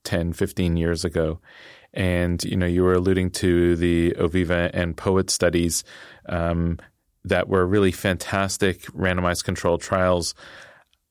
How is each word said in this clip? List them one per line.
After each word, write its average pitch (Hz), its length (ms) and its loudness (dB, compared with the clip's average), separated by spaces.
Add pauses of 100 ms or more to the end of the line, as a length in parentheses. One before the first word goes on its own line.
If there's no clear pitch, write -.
ten, 85 280 -2
fifteen 87 460 -2
years 82 260 0
ago. 82 360 -2 (540)
And, 87 520 0
you - 100 -4
know, 90 100 0
you 87 180 2
were 90 100 4
alluding 92 380 2
to 87 440 2
the 85 360 2
Oviva 87 600 0
and 85 220 -4
poet 95 340 0
studies, 85 540 0 (440)
um, 85 520 -2 (460)
that 95 240 0
were 92 180 4
really 98 240 4
fantastic 98 920 -2 (100)
randomized 90 500 -2
controlled 87 380 -2
trials. 92 520 0 (760)